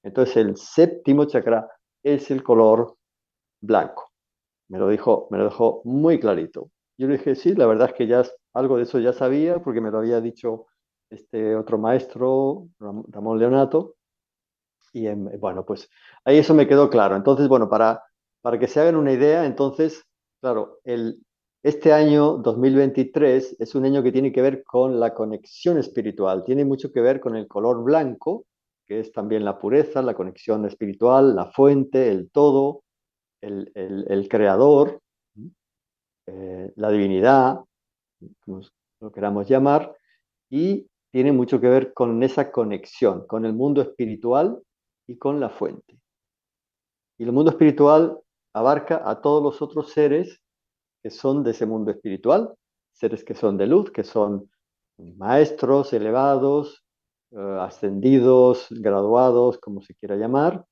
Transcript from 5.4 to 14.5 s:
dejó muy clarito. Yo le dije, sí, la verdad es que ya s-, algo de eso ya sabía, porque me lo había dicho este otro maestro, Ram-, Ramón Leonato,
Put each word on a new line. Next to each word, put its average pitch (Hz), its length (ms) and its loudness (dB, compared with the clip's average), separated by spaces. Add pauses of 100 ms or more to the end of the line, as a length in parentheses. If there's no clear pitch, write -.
dejó 113 400 -2
muy 147 360 0
clarito. 85 500 -6 (280)
Yo 131 100 -4
le 143 80 -2
dije, 135 180 -4
sí, 175 200 -2
la 135 120 4
verdad 113 220 4
es - 60 -8
que 123 120 -2
ya 120 140 2
s-, 123 120 -2 (220)
algo 127 220 -2
de 120 80 -2
eso 120 160 -2
ya 120 120 0
sabía, 147 480 -2
porque 117 200 -6
me 110 100 -6
lo 107 80 -4
había 113 220 -2
dicho 113 460 -10 (420)
este 110 460 -6
otro 110 240 -4
maestro, 131 880 -2 (120)
Ram-, 104 280 -14
Ramón 110 300 -6
Leonato, 135 560 2 (1000)